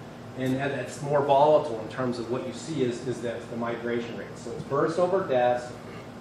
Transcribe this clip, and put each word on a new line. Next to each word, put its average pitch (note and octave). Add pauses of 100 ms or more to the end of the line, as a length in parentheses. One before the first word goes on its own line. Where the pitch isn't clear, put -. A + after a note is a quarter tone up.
(380)
and C3
that, C3+
that's -
more C#3+
volatile C#3
in G#2+
terms B2
of A2
what B2+
you A#2
see C#3+
is, A#2+
is A#2
that A2+
the A#2
migration A#2
rates. -
So A#2
it's -
births D#3
over F3+
deaths B2 (500)